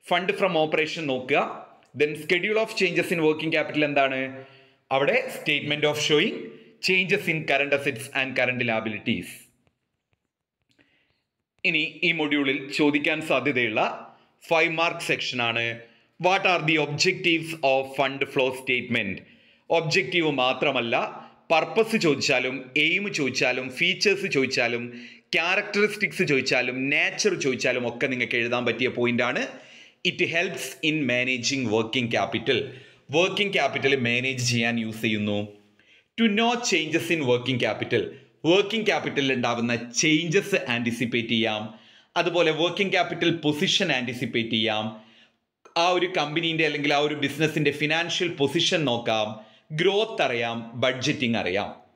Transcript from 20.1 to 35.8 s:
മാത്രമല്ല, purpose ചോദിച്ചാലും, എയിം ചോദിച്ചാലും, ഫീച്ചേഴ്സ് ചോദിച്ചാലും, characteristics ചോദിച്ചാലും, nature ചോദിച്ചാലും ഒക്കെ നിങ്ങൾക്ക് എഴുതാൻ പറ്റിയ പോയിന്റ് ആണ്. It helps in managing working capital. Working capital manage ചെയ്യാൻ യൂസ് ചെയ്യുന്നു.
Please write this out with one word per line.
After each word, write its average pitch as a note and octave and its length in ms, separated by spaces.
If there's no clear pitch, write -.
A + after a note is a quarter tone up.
മാത്രമല്ല, C3 680
purpose F#3+ 460
ചോദിച്ചാലും, C3 800
എയിം F3 380
ചോദിച്ചാലും, C3 560
ഫീച്ചേഴ്സ് F#3+ 560
ചോദിച്ചാലും, A#2+ 800
characteristics G3+ 880
ചോദിച്ചാലും, C3 680
nature F3+ 500
ചോദിച്ചാലും B2+ 480
ഒക്കെ A#2+ 180
നിങ്ങൾക്ക് B2 300
എഴുതാൻ A#2+ 300
പറ്റിയ B2+ 220
പോയിന്റ് A#2+ 340
ആണ്. D3 240
It - 60
helps E3 760
in D#3 60
managing B2+ 760
working A2+ 340
capital. A2 580
Working F#3 420
capital C#3 440
manage B2 540
ചെയ്യാൻ A#2 280
യൂസ് A2 240
ചെയ്യുന്നു. G#2 540